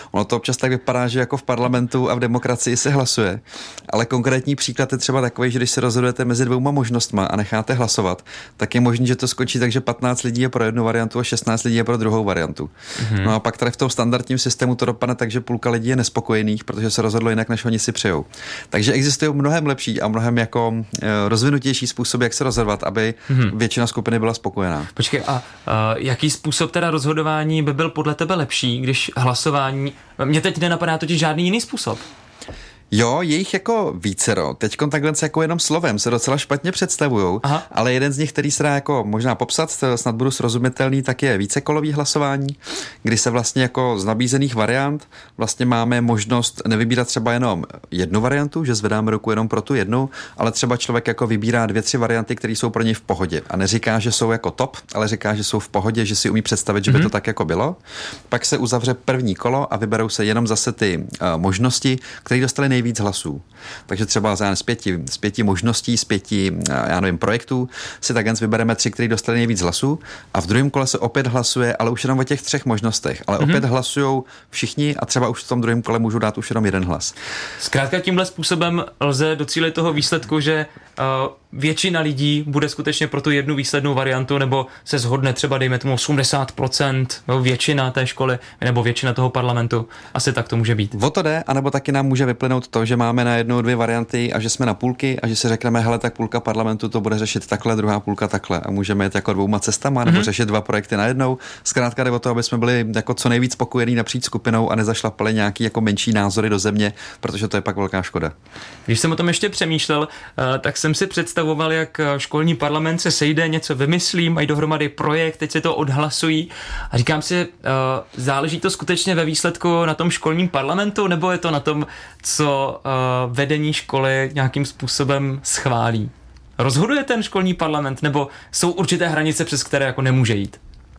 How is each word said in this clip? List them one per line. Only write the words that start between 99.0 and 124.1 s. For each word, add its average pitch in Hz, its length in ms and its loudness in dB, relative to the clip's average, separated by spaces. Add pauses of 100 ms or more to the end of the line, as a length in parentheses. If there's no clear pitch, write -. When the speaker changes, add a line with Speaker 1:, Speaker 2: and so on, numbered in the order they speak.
Speaker 1:
jít 98 100 -2
jako 101 180 0
dvouma 98 260 2
cestama, 127 440 0
nebo 165 140 6
Speaker 2:
Mhm. 202 60 2
Speaker 1:
řešit 113 220 0
dva 104 160 2
projekty 104 360 -2
najednou. 127 400 2 (260)
Zkrátka 123 400 0
jde 123 80 2
o 120 80 0
to, 127 100 -2
aby 120 140 0
jsme 120 140 -2
byli 120 280 2 (100)
jako 113 180 0
co - 160 0
nejvíc 123 240 2
spokojení 123 420 0
napříč 117 280 -2
skupinou 113 480 0
a - 40 2
nezašlapali 110 580 0
nějaký 104 300 0
jako 113 180 0
menší 110 320 2
názory 104 360 2
do 104 100 2
země, 104 340 2 (260)
protože 98 280 -4
to 104 100 -2
je 98 40 0
pak 95 160 -4
velká 98 240 0
škoda. 80 300 -4 (540)
Speaker 2:
Když 113 140 2
jsem 165 120 2
o 160 40 0
tom 170 120 0
ještě 170 220 0
přemýšlel, 156 580 0 (480)
eh, 131 40 -2
tak - 180 -4
jsem 156 180 2
si 196 120 0
představoval, 160 640 -2
jak, 160 280 -2
eh, 151 60 0 (140)
školní 156 360 0
parlament 156 460 0
se 170 100 0
sejde, 156 360 2
něco 156 280 -2
vymyslí, 170 540 0
mají 156 180 0
dohromady 151 420 0
projekt, 160 480 -2
teď 156 140 -6
si 160 100 0
to 165 140 0
odhlasují. 151 720 0 (420)
A 127 60 0
říkám 151 240 2
si, 180 140 -2 (280)
eh, - 40 -6 (480)
záleží 139 440 -2
to 190 100 0
skutečně 180 460 0
ve 160 100 2
výsledku 170 600 0
na 156 80 2
tom 170 180 0
školním 170 380 0
parlamentu, 196 580 0
nebo 175 240 2
je 180 60 0
to 170 140 -2
na 147 80 2
tom, 147 280 0 (360)
co, 139 640 0
eh, 139 40 -2 (380)
vedení 147 460 0
školy 135 600 0